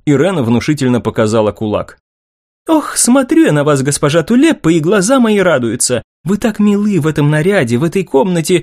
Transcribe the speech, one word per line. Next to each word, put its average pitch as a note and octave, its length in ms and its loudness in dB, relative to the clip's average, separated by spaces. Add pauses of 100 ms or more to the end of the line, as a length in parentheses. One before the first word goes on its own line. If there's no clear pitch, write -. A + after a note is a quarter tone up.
Ирена D3 360 0
внушительно B2 580 0
показала G#2+ 520 -2
кулак. G2 460 -6 (680)
"Ох, D#4 300 -2
смотрю C4+ 480 2
я G#3 80 2
на D3 120 0
вас, C#3+ 180 2
госпожа D3 400 0
Тулеппа, B3+ 480 2
и E3+ 100 2
глаза G#3 400 0
мои G#3+ 180 2
радуются. B2 640 0 (220)
Вы G3+ 140 -2
так A3 200 -2
милы G#3 420 0
в C#3+ 60 0
этом D3+ 240 0
наряде, D3+ 460 0
в C3 80 -2
этой F3+ 200 -2
комнате. F3+ 580 0